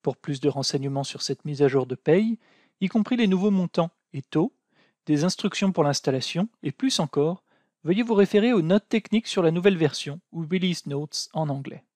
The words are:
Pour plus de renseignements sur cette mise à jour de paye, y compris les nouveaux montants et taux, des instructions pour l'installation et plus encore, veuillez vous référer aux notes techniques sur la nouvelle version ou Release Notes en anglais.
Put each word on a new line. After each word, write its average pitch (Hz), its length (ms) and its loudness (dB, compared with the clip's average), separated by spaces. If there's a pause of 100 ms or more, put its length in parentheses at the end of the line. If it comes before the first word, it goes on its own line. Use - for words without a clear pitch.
Pour - 160 -4
plus 139 240 -8
de 147 80 0
renseignements 139 560 -4
sur - 160 -12
cette - 240 -8
mise 147 160 -6
à 143 80 6
jour 131 160 2
de 127 100 -6
paye, 214 440 2 (420)
y 190 80 0
compris 226 300 0
les 233 80 4
nouveaux 190 240 2
montants 180 400 0 (240)
et 139 80 -8
taux, 175 320 -2 (500)
des 151 200 0
instructions 190 460 -2
pour 175 140 2
l'installation 143 640 -2 (140)
et 139 100 -4
plus - 260 -2
encore, 156 460 -2 (400)
veuillez 190 180 0
vous 233 120 0
référer 202 400 4
aux 185 80 2
notes 180 260 2
techniques 226 380 0
sur - 160 -2
la 160 80 4
nouvelle 180 260 2
version 151 420 -2 (140)
ou 165 180 -6
Release 180 360 -2
Notes 143 480 -6
en 156 160 -2
anglais. 139 340 -8 (120)